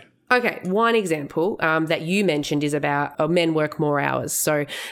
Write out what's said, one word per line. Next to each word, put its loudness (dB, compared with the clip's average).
Okay, 0
one 0
example, -2
um, 2
that 0
you 2
mentioned 0
is 0
about, -2
uh, 2
men 2
work 0
more 2
hours. -2
So 0